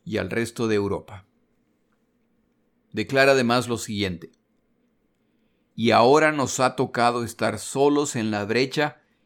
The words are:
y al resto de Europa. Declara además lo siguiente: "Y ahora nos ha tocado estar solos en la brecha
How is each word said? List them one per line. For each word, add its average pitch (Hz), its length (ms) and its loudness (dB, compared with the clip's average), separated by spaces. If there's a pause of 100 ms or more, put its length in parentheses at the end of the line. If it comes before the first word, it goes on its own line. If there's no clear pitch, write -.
y 107 140 -6
al 92 120 -6
resto 113 380 -4
de 110 80 0
Europa. 98 500 -6 (1700)
Declara 135 400 2
además 123 360 2
lo 120 80 -4
siguiente: 98 540 -6 (1400)
"Y 113 160 0
ahora 139 420 6
nos 139 280 -4
ha 127 160 0
tocado 120 480 0
estar 107 340 -4
solos 143 580 0
en 110 140 -4
la 104 140 -4
brecha 131 580 -2 (240)